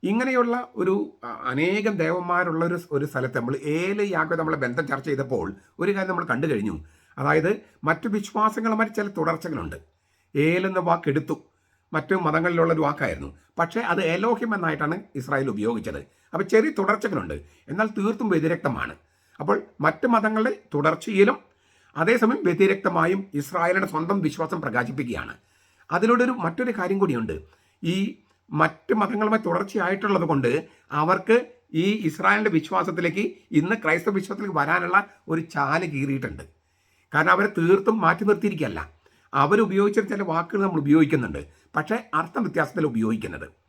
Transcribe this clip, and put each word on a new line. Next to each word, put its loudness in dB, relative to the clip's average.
ഇങ്ങനെയുള്ള 2
ഒരു, 0
അ-, -10
അനേകം 0
ദേവന്മാരുള്ള 0
ഒരു, -2
ഒരു -2
സ്ഥലത്ത് -4
നമ്മൾ -2
ഏല് -2
യാഗം -2
നമ്മളെ -2
ബന്ധം -2
ചർച്ച -6
ചെയ്തപ്പോൾ -2
ഒരു 0
കാര്യം -2
നമ്മൾ -4
കണ്ടു 0
കഴിഞ്ഞു. 0
അതായത് 2
മറ്റു 0
വിശ്വാസങ്ങളുമായി 0
ചില -4
തുടർച്ചകളുണ്ട്. -4
ഏൽ 2
എന്ന 0
വാക്ക് 0
എടുത്തു, -2
മറ്റു 0
മതങ്ങളിലുള്ള 2
ഒരു 2
വാക്കായിരുന്നു. -2
പക്ഷേ 0
അത് 0
എലോഹിം 0
എന്നായിട്ടാണ് -2
ഇസ്രായേൽ -2
ഉപയോഗിച്ചത്. -4
അപ്പോൾ -2
ചെറിയ 6
തുടർച്ചകളുണ്ട്, -2
എന്നാൽ -2
തീർത്തും -2
വ്യതിരക്തമാണ്. 0
അപ്പോൾ 0
മറ്റു 0
മതങ്ങളുടെ 2
തുടർച്ചയിലും 2
അതേസമയം 2
വ്യതിരക്തമായും 2
ഇസ്രായേലിന്റെ 0
സ്വന്തം -2
വിശ്വാസം -2
പ്രകാശിപ്പിക്കുകയാണ്. -4
അതിലൂടെ 4
ഒരു, 0
മറ്റൊരു -2
കാര്യം -2
കൂടിയുണ്ട്. 0
ഈ 0
മറ്റു 0
മതങ്ങളുമായി 0
തുടർച്ചയായിട്ടുള്ളത് -2
കൊണ്ട് 2
അവർക്ക് 2
ഈ 2
ഇസ്രായേലിന്റെ 2
വിശ്വാസത്തിലേക്ക്, -2
ഇന്ന് 2
ക്രൈസ്തവ 0
വിശ്വാസത്തിലേക്ക് -4
വരാനുള്ള 2
ഒരു 0
ചാല് 0
കീറിയിട്ടുണ്ട്. -4
കാരണം 4
അവരെ 4
തീർത്തും 4
മാറ്റി 2
നിർത്തിയിരിക്കുകയല്ല, 0
അവരുപയോഗിച്ച 4
ചില -2
വാക്കുകൾ -2
നമ്മൾ 0
ഉപയോഗിക്കുന്നുണ്ട്, 4
പക്ഷേ -2
അർത്ഥം -2
വ്യത്യാസത്തിൽ -2
ഉപയോഗിക്കുന്നത്. -2